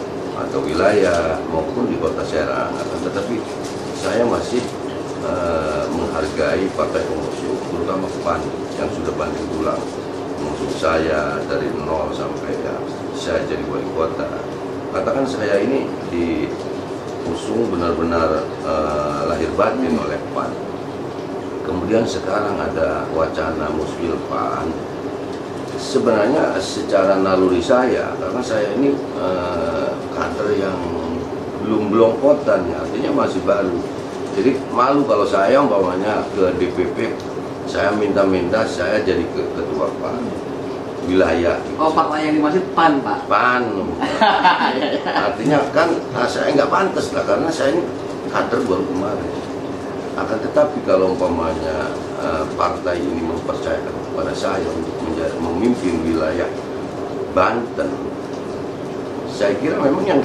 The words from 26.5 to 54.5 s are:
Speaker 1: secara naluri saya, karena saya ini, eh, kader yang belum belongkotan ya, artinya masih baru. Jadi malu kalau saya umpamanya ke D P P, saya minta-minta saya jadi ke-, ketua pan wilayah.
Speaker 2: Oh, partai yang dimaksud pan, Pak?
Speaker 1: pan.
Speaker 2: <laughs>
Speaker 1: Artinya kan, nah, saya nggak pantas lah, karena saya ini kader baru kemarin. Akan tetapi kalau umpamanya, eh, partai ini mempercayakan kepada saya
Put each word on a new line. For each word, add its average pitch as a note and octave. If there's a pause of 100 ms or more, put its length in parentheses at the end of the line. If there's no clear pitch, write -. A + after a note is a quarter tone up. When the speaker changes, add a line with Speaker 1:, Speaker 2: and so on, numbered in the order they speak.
Speaker 1:
secara G2
naluri F#2
saya, B2+
karena A2
saya G#2+
ini, C#3
eh, - (300)
kader E2+
yang F#2+ (840)
belum G#2+
belongkotan A2+
ya, -
artinya C#3+
masih F#2+
baru. F2+ (560)
Jadi A2 (160)
malu C3+
kalau G2+
saya G2
umpamanya G2
ke G2 (140)
D - (120)
P - (200)
P, - (720)
saya G2+
minta-minta F#2+
saya G2+
jadi F2
ke-, -
ketua - (140)
pan - (880)
wilayah. E2+ (220)
Speaker 2:
Oh, D#3+
partai D3+
yang D3+
dimaksud D3+ (100)
pan, D3+
Pak? G#2+
Speaker 1:
pan. A#2+ (340)
Speaker 2:
<laughs> D#3
Speaker 1:
Artinya - (160)
kan, - (240)
nah, A#2+
saya C#3+
nggak -
pantas F#3
lah, -
karena -
saya C#3
ini F3 (480)
kader A2
baru -
kemarin. - (880)
Akan G2
tetapi -
kalau F#2
umpamanya, C3+ (320)
eh, D#2 (100)
partai F2
ini E2+
mempercayakan - (160)
kepada -
saya F#2+